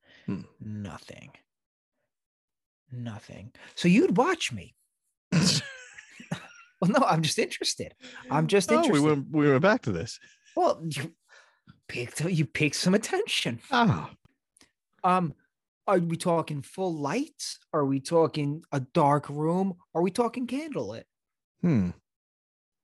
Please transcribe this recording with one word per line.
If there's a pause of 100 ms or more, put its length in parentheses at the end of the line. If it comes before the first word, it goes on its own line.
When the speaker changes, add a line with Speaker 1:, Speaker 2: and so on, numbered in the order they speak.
(280)
Speaker 1:
Hmm. (200)
Speaker 2:
Nothing. (1600)
Nothing. (240)
So
you'd
watch
me. (560)
Speaker 1:
<laughs> (1500)
Speaker 2:
Well,
no,
I'm
just
interested. (340)
I'm
just
Speaker 1:
Oh,
Speaker 2:
interested.
Speaker 1:
we
went,
we
went
back
to
this. (380)
Speaker 2:
Well,
you (760)
picked,
you
picked
some
attention. (100)
Speaker 1:
Oh. (920)
Speaker 2:
Um, (540)
are
we
talking
full
lights? (120)
Are
we
talking
a
dark
room? (180)
Are
we
talking
candlelit? (580)
Speaker 1:
Hmm. (960)